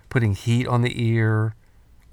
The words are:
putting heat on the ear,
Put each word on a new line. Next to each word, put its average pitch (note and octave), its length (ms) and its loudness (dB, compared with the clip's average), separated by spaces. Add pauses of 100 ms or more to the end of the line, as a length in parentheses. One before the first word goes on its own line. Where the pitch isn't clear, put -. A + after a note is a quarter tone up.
putting A2+ 240 0
heat A#2+ 340 -2
on A#2+ 140 0
the A#2+ 220 -2
ear, A2 520 0 (580)